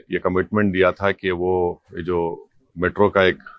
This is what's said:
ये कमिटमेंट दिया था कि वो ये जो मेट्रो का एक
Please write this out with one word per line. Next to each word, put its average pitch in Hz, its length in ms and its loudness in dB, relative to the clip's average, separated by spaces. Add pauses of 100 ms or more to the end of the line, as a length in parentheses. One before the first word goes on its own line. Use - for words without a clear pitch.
(100)
ये 90 80 -2
कमिटमेंट 92 540 -2
दिया 90 200 2
था 98 200 -2
कि 95 180 -6
वो 90 520 -2 (140)
ये 87 60 -10
जो 85 460 -4 (300)
मेट्रो 90 300 2
का 95 160 4
एक 90 140 2 (200)